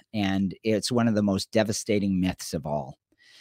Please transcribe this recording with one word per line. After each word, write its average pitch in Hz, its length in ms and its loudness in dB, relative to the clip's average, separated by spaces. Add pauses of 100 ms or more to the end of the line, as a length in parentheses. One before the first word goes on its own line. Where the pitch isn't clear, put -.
(140)
and 98 400 0 (100)
it's 110 280 0
one 117 160 2
of 110 80 2
the 104 80 2
most 98 280 0
devastating 101 680 0
myths - 320 -2
of 78 120 -4
all, 73 320 -6 (440)